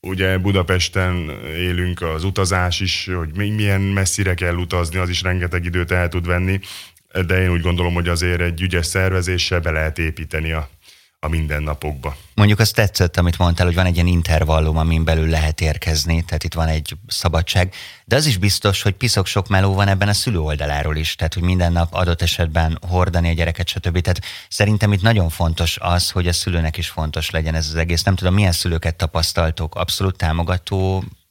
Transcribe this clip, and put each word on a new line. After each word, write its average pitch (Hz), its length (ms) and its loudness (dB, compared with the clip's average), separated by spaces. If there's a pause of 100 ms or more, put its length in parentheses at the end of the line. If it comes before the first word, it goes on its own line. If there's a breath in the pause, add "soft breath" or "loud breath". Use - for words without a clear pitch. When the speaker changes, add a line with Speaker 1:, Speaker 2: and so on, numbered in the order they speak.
Speaker 1:
ugye 92 380 0
Budapesten 90 920 0 (260)
élünk, 90 460 -2
az 80 220 -4
utazás 92 560 0
is, 92 380 -4
hogy 80 180 -4
mi-, 101 140 -2
milyen 104 300 2
messzire 98 540 0
kell 87 200 -2
utazni, 87 440 -2
az 90 100 -2
is 87 140 -4
rengeteg 90 420 -2
időt 87 260 -2
el 90 180 2
tud 87 180 -2
venni, 92 340 0 (680 loud breath)
de 92 160 2
én 92 80 2
úgy 87 120 2
gondolom, 87 320 0
hogy 87 140 0
azért 87 320 0
egy 87 220 -2
ügyes 90 240 0
szervezéssel 92 760 0
be 82 100 -2
lehet 78 280 -2
építeni 80 540 -4
a, 78 160 -4 (500 loud breath)
a 78 100 -6
mindennapokba. 76 880 -4 (180)
Speaker 2:
Mondjuk 104 240 4
azt 113 160 2
tetszett, 95 420 2
amit 87 220 2
mondtál, 87 280 4
hogy 87 80 2
van 92 120 2
egy 87 80 2
ilyen 85 120 2
intervallum, 78 720 2
amin 80 280 2
belül 80 240 2
lehet 78 320 0
érkezni, 80 640 0
tehát 80 200 -4
itt 80 100 -6
van 82 140 0
egy 78 280 -2 (100)
szabadság, 90 680 0 (300 loud breath)
de 113 120 2
az 156 100 2
is 123 100 2
biztos, 98 460 2
hogy 101 120 2
piszok 107 320 0
sok - 220 -2
meló 98 260 4
van 98 140 2
ebben 98 200 2
a 104 40 2
szülő 101 260 0
oldaláról 73 580 -2
is, 78 180 -4
tehát - 200 -2
hogy 87 80 -2
minden 87 300 2
nap 85 220 0
adott 85 280 0
esetben 82 560 0 (100)
hordani 87 400 2
a 85 40 2
gyereket, 82 360 0
stb. 90 320 -2
Tehát 87 200 0 (280 loud breath)
szerintem 104 440 2
itt 95 100 0
nagyon 104 260 2
fontos 82 520 -2
az, 87 300 0
hogy 87 180 0
a 87 40 0
szülőnek 82 440 -2
is 80 120 -6
fontos 78 420 -4
legyen 80 240 -2
ez 80 140 -2
az 78 80 -8
egész. 82 260 0
Nem 95 140 2
tudom, 90 180 0
milyen 98 180 4
szülőket 82 440 -2
tapasztaltok, 80 800 -2
abszolút 92 420 -2
támogató 92 880 0 (260)